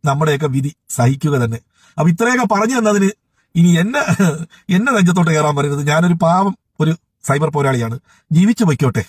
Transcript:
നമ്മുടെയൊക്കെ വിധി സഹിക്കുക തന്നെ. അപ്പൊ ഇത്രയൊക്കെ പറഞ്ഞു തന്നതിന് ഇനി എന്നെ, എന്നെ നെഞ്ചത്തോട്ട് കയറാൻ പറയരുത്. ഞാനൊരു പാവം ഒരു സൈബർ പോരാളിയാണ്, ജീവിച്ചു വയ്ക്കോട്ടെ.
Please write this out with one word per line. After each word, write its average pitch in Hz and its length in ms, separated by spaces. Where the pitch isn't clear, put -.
നമ്മുടെയൊക്കെ 147 420
വിധി 135 280
സഹിക്കുക 135 420
തന്നെ. 120 260
അപ്പൊ 156 120
ഇത്രയൊക്കെ 240 360
പറഞ്ഞു 220 340
തന്നതിന് 202 300
ഇനി 170 140
എന്നെ, 196 300
എന്നെ 240 160
നെഞ്ചത്തോട്ട് 180 400
കയറാൻ 151 240
പറയരുത്. 143 320
ഞാനൊരു 175 260
പാവം 180 440
ഒരു 160 160
സൈബർ 147 260
പോരാളിയാണ്, 131 500
ജീവിച്ചു 202 320
വയ്ക്കോട്ടെ. 131 460